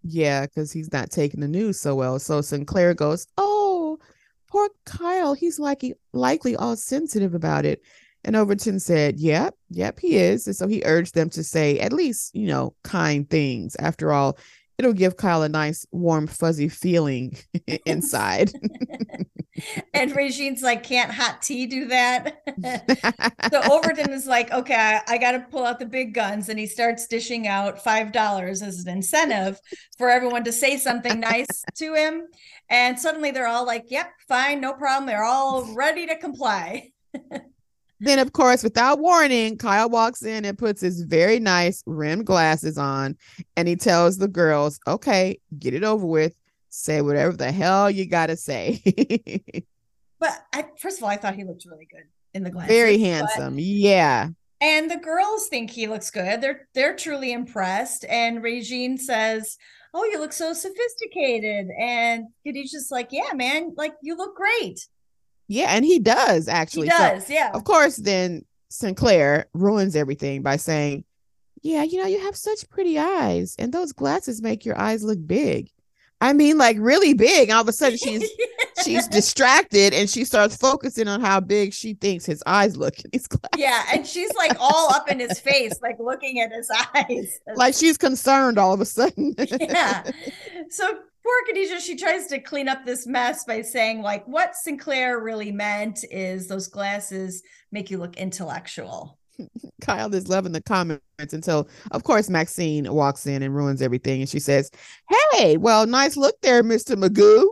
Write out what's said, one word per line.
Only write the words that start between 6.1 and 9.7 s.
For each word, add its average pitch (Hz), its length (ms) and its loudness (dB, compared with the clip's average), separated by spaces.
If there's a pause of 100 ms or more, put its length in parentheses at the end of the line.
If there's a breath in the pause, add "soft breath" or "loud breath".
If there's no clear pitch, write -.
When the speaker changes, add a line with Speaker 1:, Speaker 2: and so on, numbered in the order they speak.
Speaker 1:
likely 254 420 0
all 233 220 -2
sensitive 214 580 -2
about 156 300 0
it." 147 180 -2 (420 soft breath)
And 220 120 0
Overton 202 420 0
said, 151 400 0
"Yep, 160 380 0 (140)